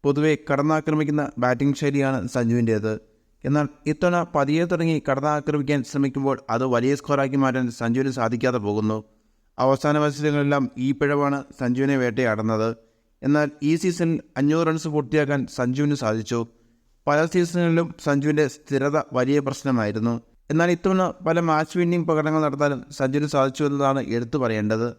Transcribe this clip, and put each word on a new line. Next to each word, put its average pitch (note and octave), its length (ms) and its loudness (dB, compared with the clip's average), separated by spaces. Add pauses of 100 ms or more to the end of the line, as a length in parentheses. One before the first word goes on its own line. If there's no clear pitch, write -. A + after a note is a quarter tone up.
പൊതുവെ D3 340 2 (140)
കടന്നാക്രമിക്കുന്ന D3+ 840 0
ബാറ്റിംഗ് B2+ 380 0
ശൈലിയാണ് C3+ 520 -2
സഞ്ജുവിൻ്റേത്. A2+ 640 0 (500)
എന്നാൽ D3 240 0 (180)
ഇത്തവണ F3 400 0 (100)
പതിയെ D3 300 2
തുടങ്ങി E3 460 0
കടന്നാക്രമിക്കാൻ D3 720 0
ശ്രമിക്കുമ്പോൾ C#3 560 -2 (100)
അത് A#2+ 160 0
വലിയ B2+ 300 2
സ്കോറാക്കി C#3 400 -2
മാറ്റാൻ C3 360 0
സഞ്ജുവിന് A#2+ 400 0
സാധിക്കാതെ A#2+ 460 0
പോകുന്നു. G#2+ 460 -2 (540)
അവസാന C3+ 420 2
മത്സരങ്ങളെല്ലാം C#3+ 760 0
ഈ B2+ 140 0
പിഴവാണ് C#3+ 520 0 (160)
സഞ്ജുവിനെ C3+ 380 2
വേട്ടയാടുന്നത്. A2 720 0 (520)
എന്നാൽ D3 280 2 (140)
ഈ D#3 120 2
സീസൺ E3+ 440 0 (180)
അഞ്ഞൂറ് D#3 300 2
റൺസ് D#3+ 200 -2
പൂർത്തിയാക്കാൻ C#3+ 600 0
സഞ്ജുവിന് C#3 480 0
സാധിച്ചു. A2+ 520 -2 (600)
പല D3+ 180 2
സീസണുകളിലും E3+ 800 0
സഞ്ജുവിൻ്റെ D3 440 2
സ്ഥിരത C#3 500 -2 (160)
വലിയ B2+ 260 2
പ്രശ്നമായിരുന്നു. A#2 840 -2 (280)
എന്നാൽ E3+ 220 2
ഇത്തവണ F#3 420 0 (140)
പല E3 120 2
മാച്ച് D#3+ 380 0
വിന്നിംഗ് F3 280 0
പ്രകടനങ്ങൾ D#3 360 0
നടത്താനും C#3+ 500 -2
സഞ്ജുവിന് C#3 360 -2
സാധിച്ചു C3+ 360 0
എന്നതാണ് C#3 440 0
എടുത്തു A#2 300 -4
പറയേണ്ടത്. A2 500 0 (120)